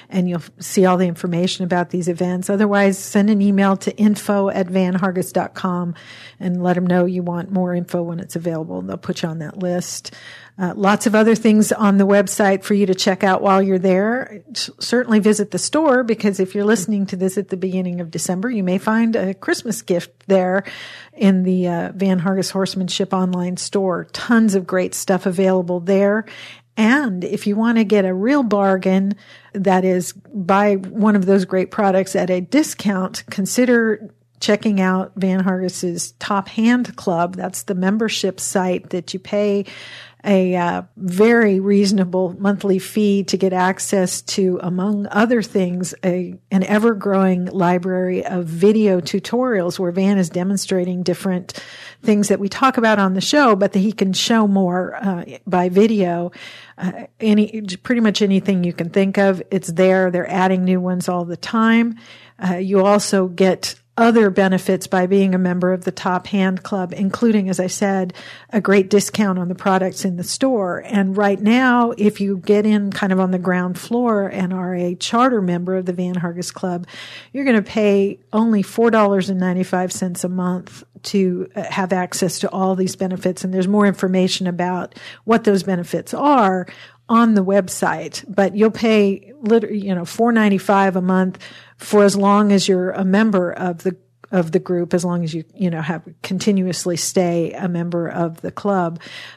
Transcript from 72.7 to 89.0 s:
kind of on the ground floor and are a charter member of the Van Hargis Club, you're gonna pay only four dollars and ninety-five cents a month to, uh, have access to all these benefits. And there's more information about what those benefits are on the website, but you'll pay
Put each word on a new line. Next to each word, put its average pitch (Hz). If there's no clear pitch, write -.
kind 190
of 185
on 185
the 185
ground 180
floor 226
and 185
are 185
a 180
charter 240
member 180
of 185
the 180
Van 180
Hargis 175
Club, 180
you're 269
gonna 226
pay 202
only 214
four 226
dollars 202
and 185
ninety-five 185
cents 185
a 180
month 180
to, 185
uh, 196
have 190
access 180
to 196
all 190
these 185
benefits. 185
And 185
there's 185
more 202
information 185
about 175
what 226
those 196
benefits 175
are 233
on 226
the 190
website, 180
but 196
you'll 214
pay 208